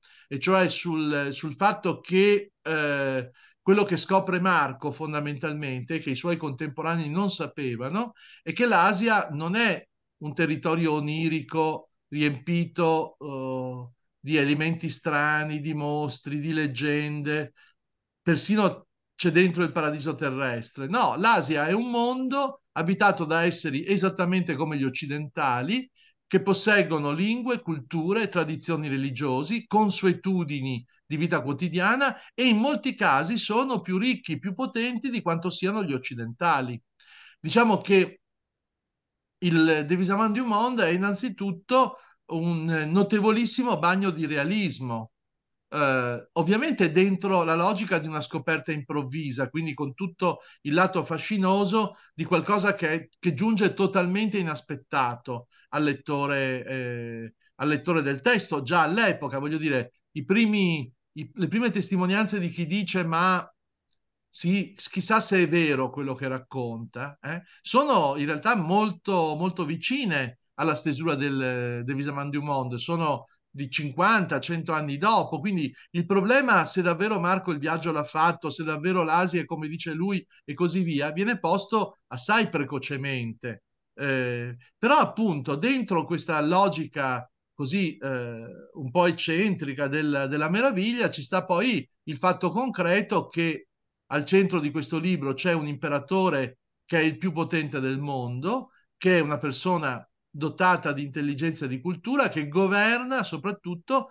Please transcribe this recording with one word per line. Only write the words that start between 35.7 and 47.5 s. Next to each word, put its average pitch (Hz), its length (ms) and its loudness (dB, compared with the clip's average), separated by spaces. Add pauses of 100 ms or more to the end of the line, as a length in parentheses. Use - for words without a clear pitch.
gli 143 100 -4
occidentali. 123 880 -2 (580)
Diciamo 214 400 4
che 190 420 2 (1160)
il 160 460 4
Devisamment 196 500 2
du 254 100 -2
Monde 226 420 2
è - 20 4
innanzitutto 202 1080 0 (300)
un 165 380 -2
notevolissimo 202 1120 2
bagno 180 320 2
di 160 160 -2
realismo, 143 840 -2 (640)
eh, 127 580 0
ovviamente 196 580 2
dentro 190 520 4
la 160 120 2